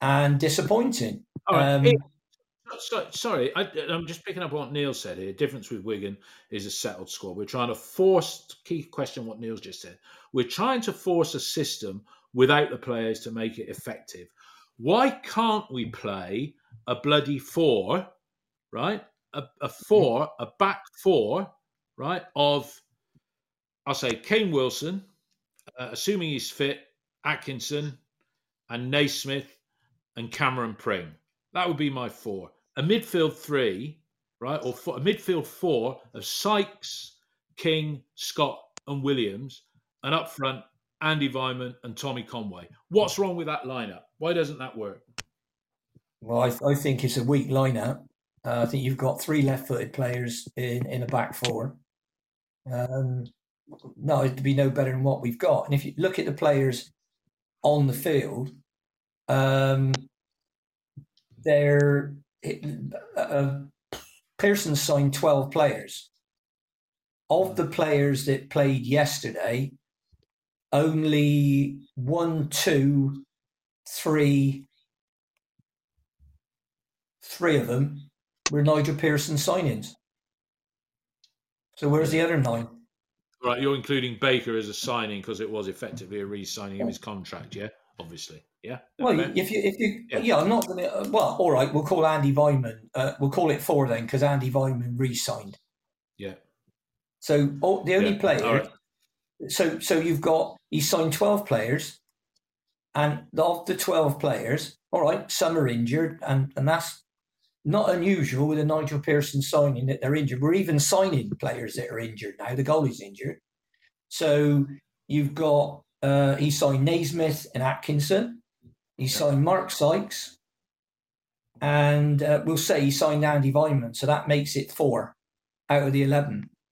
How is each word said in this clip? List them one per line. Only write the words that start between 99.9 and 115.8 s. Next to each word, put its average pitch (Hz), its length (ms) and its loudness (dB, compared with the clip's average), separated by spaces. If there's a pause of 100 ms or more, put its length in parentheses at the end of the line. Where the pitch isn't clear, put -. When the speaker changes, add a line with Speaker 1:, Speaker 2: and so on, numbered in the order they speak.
Speaker 1:
you've 160 220 0
got, - 360 0 (140)
he 151 100 -2
signed 160 320 2
twelve 202 340 2
players, 117 520 -2 (960)
and 147 320 0 (120)
of 170 280 0
the 185 100 -2
twelve 160 420 2
players, 127 580 -2 (160)
all 170 100 2
right, 175 280 0
some 165 280 0
are 139 100 2
injured, 123 580 0
and, 135 300 2
and 135 120 0
that's 160 340 -2 (600)
not 180 260 2
unusual 170 560 2
with 151 140 0
a 151 40 2
Nigel 151 360 0
Pearson 143 420 0
signing 135 440 2
that 135 140 -2
they're 135 140 0
injured. 131 260 -2
We're 156 140 2
even 170 240 2
signing 165 640 2
players 117 340 -6
that 123 160 -8
are 110 80 -8
injured 110 400 -10
now. 120 160 -6
The 135 80 0
goalie's 143 380 0
injured. 101 400 -10 (680)
So 147 580 4 (420)
you've 143 260 0
got, 147 480 2 (180)